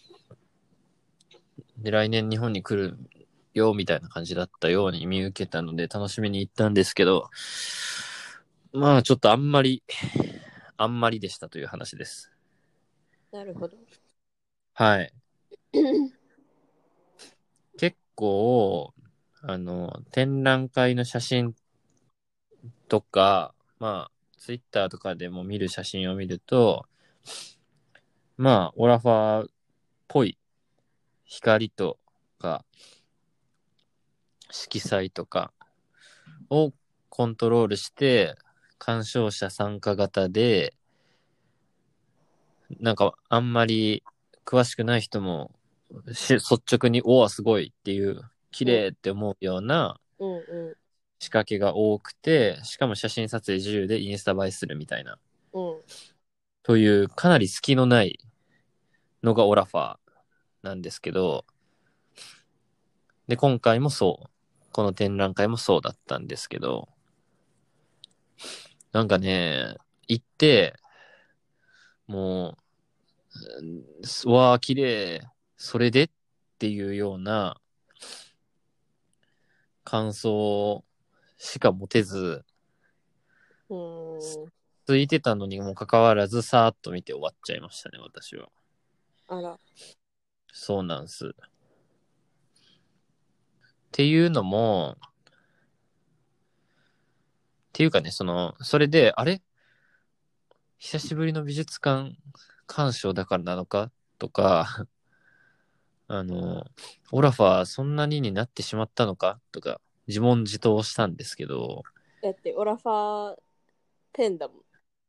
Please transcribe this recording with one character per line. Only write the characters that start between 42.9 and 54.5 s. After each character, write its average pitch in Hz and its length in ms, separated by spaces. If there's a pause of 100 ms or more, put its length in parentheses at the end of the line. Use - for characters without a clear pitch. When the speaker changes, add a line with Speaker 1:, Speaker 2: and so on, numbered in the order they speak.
Speaker 1:
ん - 20
か、 98 180 (160)
あ 117 100
ん 120 140
ま 117 120
り 110 380 (420)
詳 127 200
し - 100
く 117 80
な 117 140
い 110 40
人 104 200
も、 85 300 (600)
し-、 - 240
率 - 200 (200)
直 120 140
に、 120 160
「お 123 180
ー、 104 60
す - 120
ご 107 180
い」 78 180
っ - 60
て 101 100
い 98 120
う、 - 160 (300)
「綺 - 140
麗」 113 260
っ - 20
て - 180
思 104 200
う - 80
よ 92 180
う 95 40
な 135 380 (200)
Speaker 2:
う 196 60
ん。 190 40
う 180 40
ん - 20
う 165 360
ん。 - 100 (400)
Speaker 1:
仕 - 80
掛 110 160
け 101 140
が 95 160
多 107 240
く - 140
て、 113 500
し - 140
か 131 100
も 104 80
写 110 120
真 110 220
撮 113 160
影 95 120
自 95 120
由 104 160
で 110 160
イ 98 100
ン 101 60
ス - 60
タ 101 80
映 95 160
え 92 40